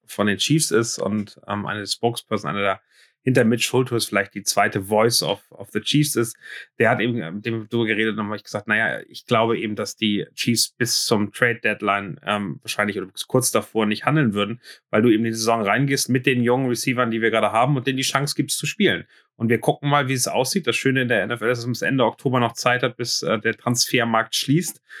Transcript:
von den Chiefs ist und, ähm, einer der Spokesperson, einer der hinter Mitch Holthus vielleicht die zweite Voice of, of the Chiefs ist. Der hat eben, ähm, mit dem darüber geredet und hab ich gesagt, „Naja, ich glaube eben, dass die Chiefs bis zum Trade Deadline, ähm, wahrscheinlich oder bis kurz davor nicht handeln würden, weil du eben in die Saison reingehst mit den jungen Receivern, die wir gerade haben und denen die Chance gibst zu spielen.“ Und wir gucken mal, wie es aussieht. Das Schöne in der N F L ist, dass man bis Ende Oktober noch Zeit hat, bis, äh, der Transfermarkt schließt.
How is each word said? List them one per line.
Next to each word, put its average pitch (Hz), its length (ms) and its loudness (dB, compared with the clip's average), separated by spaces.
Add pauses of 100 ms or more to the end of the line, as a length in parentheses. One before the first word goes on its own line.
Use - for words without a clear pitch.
von - 220 -2
den 98 120 0
Chiefs 151 340 2
ist 113 260 0
und, 101 480 -4
ähm, 101 200 -4
einer 104 140 -6
der 101 60 -8
Spokesperson, 110 640 -4
einer 101 100 -2
der 98 200 0 (420)
hinter 127 220 4
Mitch 117 280 2
Holthus 123 340 0
vielleicht 101 280 -2
die 101 80 -10
zweite 104 420 0
Voice 107 380 2
of, 95 280 -2
of - 220 -18
the 107 80 -2
Chiefs 147 360 0
ist. 117 200 -2 (420)
Der 113 100 4
hat 123 120 2
eben, 117 220 0
ähm, 82 140 -8
mit 104 100 -8
dem 113 220 -6
darüber 117 180 0
geredet 110 320 0
und 104 80 -2
hab 107 80 -6
ich 104 80 -12
gesagt, - 240 -10
„Naja, 107 420 0
ich - 180 -20
glaube 113 320 2
eben, 107 180 -6
dass 107 180 -8
die 104 400 -2
Chiefs - 360 0
bis - 340 -2
zum 104 260 0
Trade 120 320 0
Deadline, 101 640 -2
ähm, 98 360 -4
wahrscheinlich 104 340 -2
oder 92 100 -6
bis - 220 -14
kurz - 240 0
davor 110 320 0
nicht 107 220 -2
handeln 139 260 2
würden, 104 280 -4 (280)
weil 107 140 2
du 120 80 6
eben 110 160 4
in 113 60 -4
die 113 40 -6
Saison 113 260 2
reingehst 135 460 2
mit 127 160 2
den 127 180 4
jungen 127 260 4
Receivern, 120 420 0
die 113 100 -2
wir 113 100 2
gerade 107 220 2
haben 127 240 4
und 123 100 -2
denen 131 120 -2
die 135 40 -4
Chance 139 320 0
gibst - 240 -4
zu - 60 -8
spielen.“ 135 400 0 (320)
Und 117 120 -2
wir 117 100 4
gucken - 300 0
mal, 143 180 2
wie 131 60 -2
es 127 160 -2
aussieht. 123 380 0
Das 120 100 0
Schöne 135 240 2
in 123 80 0
der 110 140 2
N 110 80 -2
F 120 100 -4
L 113 100 0
ist, 123 80 0
dass 117 80 -8
man 123 60 -2
bis - 80 -6
Ende 120 240 2
Oktober 123 360 0
noch 117 120 0
Zeit 123 300 0
hat, 127 160 -2
bis, - 240 -4
äh, 110 160 0
der 113 180 -2
Transfermarkt 117 800 0
schließt. - 480 -2 (180)